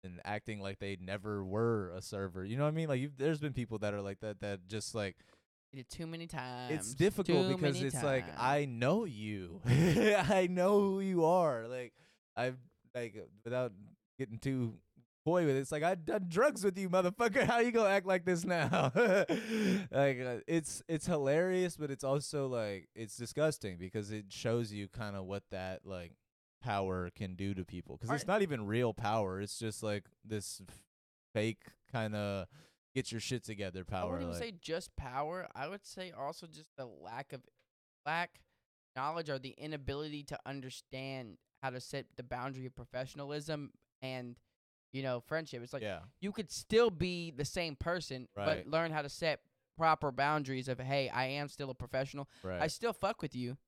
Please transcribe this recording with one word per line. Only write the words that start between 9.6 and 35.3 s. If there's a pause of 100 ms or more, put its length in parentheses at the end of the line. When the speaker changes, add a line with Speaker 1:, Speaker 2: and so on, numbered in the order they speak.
Speaker 1:
<laughs>
I
know
who
you
are.
Like, (420)
I've, (380)
like, (280)
without (440)
getting
too (460)
coy
with
it,
it's
like,
I've
done
drugs
with
you,
motherfucker.
<laughs>
How
you
gonna
act
like
this
now?
<laughs> (680)
Like,
uh, (100)
it's,
it's
hilarious,
but
it's
also,
like,
it's
disgusting
because
it
shows
you
kinda
what
that,
like, (480)
power
can
do
to
people.
'Cause
it's
Speaker 2:
Are
Speaker 1:
not
even
real
power.
It's
just,
like, (180)
this
f-, (500)
fake (280)
kinda (480)
get
your
shit
together
Speaker 2:
I
Speaker 1:
power,
Speaker 2:
wouldn't
even
Speaker 1:
like
Speaker 2:
say
just
power.